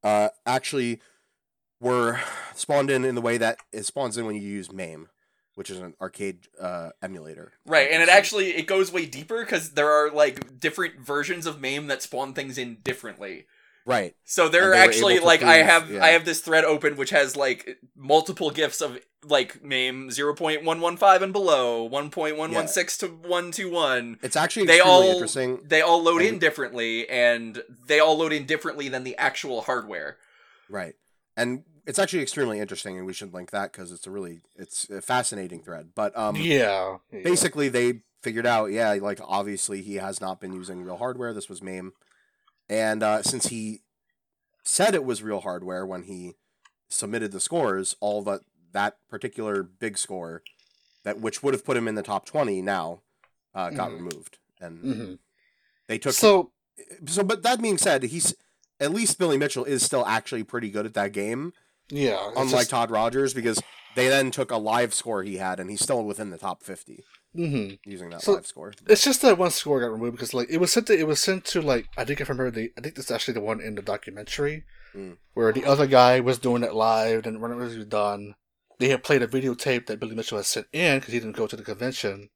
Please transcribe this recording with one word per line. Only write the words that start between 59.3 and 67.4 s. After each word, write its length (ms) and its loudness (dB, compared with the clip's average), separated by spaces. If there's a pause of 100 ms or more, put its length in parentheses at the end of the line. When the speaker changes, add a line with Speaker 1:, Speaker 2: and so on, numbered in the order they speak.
Speaker 1:
Mitchell 260 -2
is 180 0
still 240 0
actually 380 -4
pretty 260 -6
good 160 -4
at 100 -10
that 180 -2
game. 400 -6 (360)
Speaker 3:
Yeah, 420 -2
it's 100 -6
Speaker 1:
Unlike 180 2
Speaker 3:
just 100 0
Speaker 1:
Todd 220 -2
Rogers, 420 0
because 280 -2 (340)
they 140 4
then 200 4
took 220 -4
a 60 -2
live 360 0
score 300 -4
he 140 -8
had, 240 -4
and 80 -10
he's 120 -8
still 220 0
within 280 -6
the 60 -14
top 260 -8
fifty 420 -18 (300)
Speaker 3:
Mm-hmm. 400 -4 (140)